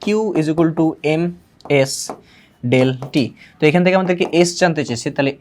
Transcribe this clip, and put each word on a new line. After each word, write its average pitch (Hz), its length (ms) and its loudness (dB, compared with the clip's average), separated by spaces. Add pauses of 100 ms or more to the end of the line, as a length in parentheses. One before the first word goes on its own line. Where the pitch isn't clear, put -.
Q - 20 -12 (340)
is 151 120 -2
equal 165 180 2 (100)
to 165 60 2 (340)
M - 20 0 (680)
S - 20 -10 (800)
del 127 180 4 (240)
T। - 20 -2 (440)
তো 156 100 4
এখান 180 140 4
থেকে 185 120 4
আমাদেরকে 180 360 0
এস 175 280 2
জানতে 156 260 0
চেয়েছে, 120 260 -6
তাহলে 139 300 -2